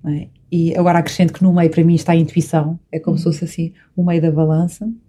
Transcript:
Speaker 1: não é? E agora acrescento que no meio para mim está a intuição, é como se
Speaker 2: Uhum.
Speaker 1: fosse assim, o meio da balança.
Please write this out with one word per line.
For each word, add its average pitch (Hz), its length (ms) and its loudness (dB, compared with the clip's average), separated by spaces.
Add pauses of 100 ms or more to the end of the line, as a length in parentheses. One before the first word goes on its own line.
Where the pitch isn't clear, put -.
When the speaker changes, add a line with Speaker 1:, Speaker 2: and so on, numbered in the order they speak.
Speaker 1:
não 151 80 -6
é? 147 160 -6 (240)
E 165 260 0
agora 175 220 2
acrescento 165 340 0
que - 80 -6
no 185 100 4
meio 170 200 4
para 165 120 2
mim 170 120 4
está 160 160 -2
a 165 40 4
intuição, 160 640 0 (120)
é 156 80 -6
como - 180 -2
se - 80 -6
Speaker 2:
Uhum. 175 80 0
Speaker 1:
fosse 147 120 -6
assim, 165 280 -8 (220)
o 180 80 -2
meio 170 180 0
da 165 100 2
balança. 160 560 -2 (220)